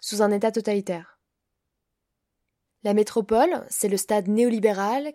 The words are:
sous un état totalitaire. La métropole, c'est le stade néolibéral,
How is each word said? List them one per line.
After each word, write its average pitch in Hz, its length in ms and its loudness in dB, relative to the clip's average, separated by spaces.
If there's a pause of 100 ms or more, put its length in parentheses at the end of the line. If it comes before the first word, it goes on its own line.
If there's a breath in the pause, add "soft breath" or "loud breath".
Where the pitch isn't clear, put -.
sous 208 220 -6
un 208 80 4
état 208 200 0
totalitaire. 202 680 -6 (1600)
La 208 120 0
métropole, 226 760 2
c'est 214 200 -4
le 196 80 0
stade 202 320 -2
néolibéral, 220 880 0